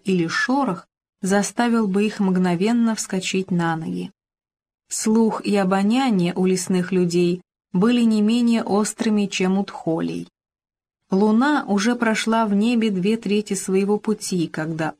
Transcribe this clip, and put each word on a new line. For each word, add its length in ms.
или 220
шорох 600
заставил 680
бы 160
их 160
мгновенно 720
вскочить 560
на 240
ноги. 380
Слух 540
и 160
обоняние 800
у 100
лесных 480
людей 480
были 300
не 180
менее 420
острыми, 640
чем 320
у 80
тхолей. 640
Луна 560
уже 280
прошла 500
в 80
небе 360
две 280
трети 360
своего 460
пути, 480
когда 520